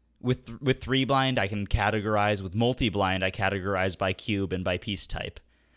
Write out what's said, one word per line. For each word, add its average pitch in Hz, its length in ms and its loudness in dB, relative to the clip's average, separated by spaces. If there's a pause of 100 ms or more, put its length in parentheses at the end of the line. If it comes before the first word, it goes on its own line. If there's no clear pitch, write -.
(200)
With, 120 400 -4
with 131 220 0
three 131 240 2
blind, 131 320 2
I 98 100 0
can 101 180 -4
categorize. 104 760 2
With 92 120 -8
multi-blind, 101 720 2
I 95 60 2
categorize 95 680 0
by 95 180 0
cube 98 400 -2
and 90 100 -4
by 90 140 0
piece - 280 -4
type. - 320 -8 (380)